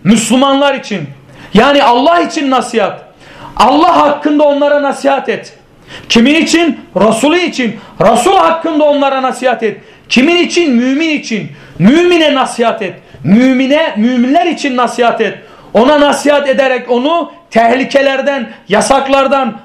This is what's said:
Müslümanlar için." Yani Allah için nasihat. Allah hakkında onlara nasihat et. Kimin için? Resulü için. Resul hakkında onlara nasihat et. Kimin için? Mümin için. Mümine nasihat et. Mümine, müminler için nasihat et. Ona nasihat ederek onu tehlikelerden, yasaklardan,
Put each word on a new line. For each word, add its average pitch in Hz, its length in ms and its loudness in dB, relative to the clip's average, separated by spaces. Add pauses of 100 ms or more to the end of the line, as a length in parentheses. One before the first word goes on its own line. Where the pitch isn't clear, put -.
Müslümanlar 269 720 2
için." 202 260 -8 (520)
Yani 285 300 4
Allah 285 360 2
için 294 320 -4
nasihat. 226 500 -2 (560)
Allah 294 440 2
hakkında 294 420 0
onlara 285 380 2
nasihat 269 480 -2
et. - 240 -8 (560)
Kimin 240 260 4
için? 330 440 0 (160)
Resulü 226 440 2
için. 254 400 -4 (220)
Resul 240 340 2
hakkında 320 480 0
onlara 277 380 0
nasihat 247 420 -2
et. 208 180 -6 (280)
Kimin 311 260 2
için? 339 380 0
Mümin 269 360 0
için. 196 420 -6 (280)
Mümine 311 560 4
nasihat 233 460 -2
et. 185 120 -8 (300)
Mümine, 262 760 2
müminler 254 480 2
için 277 320 -4
nasihat 233 440 -2
et. 196 160 -4 (360)
Ona 269 260 0
nasihat 285 500 0
ederek 262 420 -2
onu 294 400 -2 (200)
tehlikelerden, 262 960 0 (200)
yasaklardan, 262 960 0